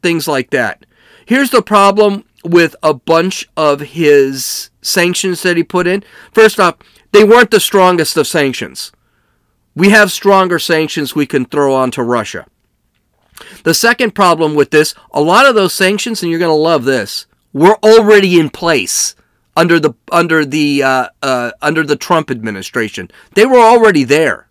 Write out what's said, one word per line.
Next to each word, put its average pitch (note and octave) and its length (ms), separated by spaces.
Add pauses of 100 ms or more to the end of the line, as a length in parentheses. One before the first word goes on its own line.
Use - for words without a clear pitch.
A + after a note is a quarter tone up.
things E3+ 260
like C3+ 220
that. A#2+ 360 (400)
Here's C4 260
the A#3 100
problem G3+ 640 (180)
with E3+ 400
a D#3 100
bunch E3 600
of D3 240
his C#3+ 920 (100)
sanctions F3+ 640
that F3 120
he E3+ 80
put F3 240
in. G3 160 (300)
First A3 260
off, F3 160 (360)
they G#3+ 120
weren't A3+ 280
the G#3 80
strongest F3+ 580
of D3 100
sanctions. B2+ 640 (840)
We F#3 140
have G#3 220
stronger F#3 480
sanctions D#3 560
we D3 100
can C3 200
throw C#3+ 280
onto C3 280
Russia. A2+ 440 (1160)
The D#3+ 100
second A#3 400
problem E3 420
with C#3+ 160
this, D#3 220 (180)
a - 100
lot F#3+ 240
of B3+ 100
those F#3+ 180
sanctions, G#3 480
and F3 80
you're E3 100
gonna E3+ 140
love D#3 300
this, B2+ 440 (260)
were F3+ 300
already G#3 560
in D#3 100
place, - 680 (420)
under E3+ 200
the, D3+ 140 (180)
under E3 360
the, C#3+ 380
uh, C3 260 (120)
uh, B2 300 (100)
under D#3 220
the C#3+ 140
Trump D#3+ 340
administration. G#2+ 800 (240)
They G#3 100
were C4 140
already A3 460
there. C#3 460